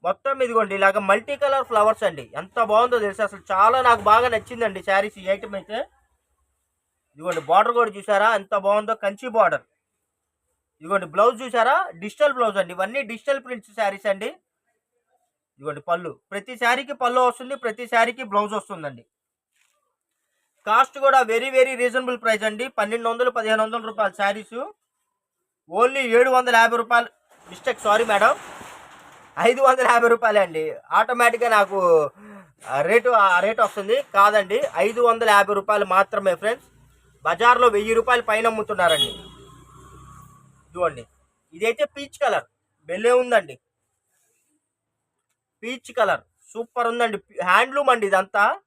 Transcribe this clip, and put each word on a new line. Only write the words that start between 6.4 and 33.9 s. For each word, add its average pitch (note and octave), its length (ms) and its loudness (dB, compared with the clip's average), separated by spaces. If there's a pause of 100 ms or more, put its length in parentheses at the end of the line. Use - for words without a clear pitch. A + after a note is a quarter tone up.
ఇదిగోండి D#3+ 300 -6
బార్డర్ G3 340 2
కూడా A#3 160 2
చూసారా G3+ 440 0
ఎంత G3 220 -6
బాగుందో, G#3 380 -2
కంచి G3+ 340 -8
బార్డర్. G3+ 360 0 (1160)
ఇదిగోండి F3+ 240 -4
బ్లౌజ్ G#3 320 2
చూసారా, B3 360 0 (160)
డిజిటల్ G#3+ 440 -2
బ్లౌజ్ A3 240 -2
అండి. F3 160 -4
ఇవన్నీ G3+ 280 -4
డిజిటల్ A#3 380 -6
ప్రింట్స్ B3 360 -16
శారీస్ G3+ 300 -4
అండి. G3+ 220 -4 (1300)
ఇదిగోండి C#3+ 200 -10
పళ్ళు, E3+ 300 -4 (180)
ప్రతి G3+ 280 -12
శారీకి B3+ 380 -2
పళ్ళు B3 260 -2
వస్తుంది, B3+ 360 -2
ప్రతి A#3+ 300 -8
శారీకి A#3 380 -2
బ్లౌజ్ G#3 300 -2
వస్తుందండి. D3+ 480 -10 (1600)
కాస్ట్ A#3+ 320 0
కూడా C4+ 240 4
very, A#3 280 -2
very C4 260 2
reasonable B3 420 -2
price A3 260 -2
అండి. G#3+ 240 -4
పన్నెండు A3+ 400 -4
వందలు, A#3+ 220 -2
పదిహేను A3 320 -2
వందల A3 240 -4
రూపాయల G#3+ 260 -4
శారీస్ G3+ 440 -6 (1120)
only B3 400 0
ఏడు B3 200 4
వందల B3 260 2
యాభై A3+ 200 4
రూపాయలు. A#3 320 0 (400)
మిస్టేక్, - 320 -8
సారీ A3 240 2
మేడం, A3 280 2 (1040)
ఐదు A#3+ 260 2
వందల C4 240 4
యాభై A#3+ 220 4
రూపాయలే A3+ 320 2
అండి. E3 220 -2 (300)
ఆటోమేటిక్‌గా A#3+ 560 2
నాకు, G3+ 300 2 (880)
ఆ, C3 140 -2
రేటు, G#3+ 300 2 (100)
ఆ F#3 200 4
రేటు A3 220 -2
వస్తుంది. G#3 340 -2 (180)